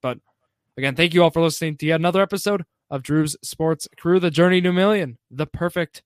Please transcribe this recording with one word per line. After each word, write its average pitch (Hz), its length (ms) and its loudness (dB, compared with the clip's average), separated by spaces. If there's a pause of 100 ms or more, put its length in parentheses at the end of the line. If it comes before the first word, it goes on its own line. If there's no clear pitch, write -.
But 123 180 -6 (580)
again, 135 180 -4
thank 165 180 0
you 175 100 6
all 165 80 4
for 165 100 0
listening 160 360 -2
to - 80 -8
yet 160 140 2
another 175 220 2
episode 196 420 -2 (260)
of 139 140 -8
Drew's 151 400 0
Sports 160 440 -4 (100)
Crew, 180 220 2
The 175 120 0
Journey 180 300 4
to 180 80 0
a 180 40 0
Million, 185 440 0 (120)
the 139 180 -6
perfect - 580 -6